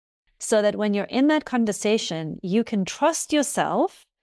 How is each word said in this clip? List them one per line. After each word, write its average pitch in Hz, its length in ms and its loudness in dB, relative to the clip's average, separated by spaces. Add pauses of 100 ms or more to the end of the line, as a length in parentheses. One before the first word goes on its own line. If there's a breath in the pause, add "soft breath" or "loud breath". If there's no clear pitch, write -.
(380)
So 214 240 2
that 208 140 2
when 208 180 0
you're 202 100 0
in 269 240 2
that 302 160 2
conversation, 214 1000 -2
you 202 220 2
can 202 200 -2
trust - 480 -2
yourself 226 720 0 (160)